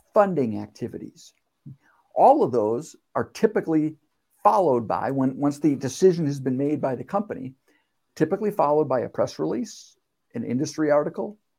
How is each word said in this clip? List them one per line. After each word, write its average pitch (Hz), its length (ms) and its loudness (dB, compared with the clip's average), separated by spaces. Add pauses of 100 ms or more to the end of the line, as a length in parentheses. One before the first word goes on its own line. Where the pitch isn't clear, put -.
(140)
funding 147 460 2
activities. - 760 -12 (800)
All 254 280 6
of 117 100 0
those 117 440 0 (180)
are 123 100 -2
typically 160 720 0 (460)
followed 160 460 4
by, 92 220 -2
when, 135 260 -2
once 143 220 -2
the 147 180 2
decision 165 480 2
has 139 160 -4
been 127 160 -2
made 143 240 -2
by 135 140 -2
the 123 100 -10
company, - 500 -6 (600)
typically 196 360 -2
followed 147 380 2
by 131 120 0
a - 100 -6
press - 280 -4
release, 202 600 -8 (360)
an 120 80 -6
industry 143 480 -2
article, 175 460 0 (220)